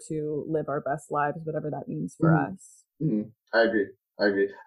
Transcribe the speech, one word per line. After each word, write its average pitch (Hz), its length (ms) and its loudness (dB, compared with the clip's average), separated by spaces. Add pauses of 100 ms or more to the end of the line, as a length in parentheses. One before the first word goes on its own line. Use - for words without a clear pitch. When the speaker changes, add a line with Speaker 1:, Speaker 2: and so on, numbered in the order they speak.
Speaker 1:
to 151 400 -2
live 156 200 0
our 143 140 -2
best 147 280 -4
lives, 147 340 0
whatever 151 260 -4
that 143 180 -8
means 156 320 -6
for 165 100 4
Speaker 2:
Mm-hmm. - 220 2
Speaker 1:
us. - 320 -18 (180)
Speaker 2:
Mm-hmm. 107 260 0 (300)
I 117 40 8
agree. 107 240 4 (340)
I 104 60 4
agree. 98 240 4 (160)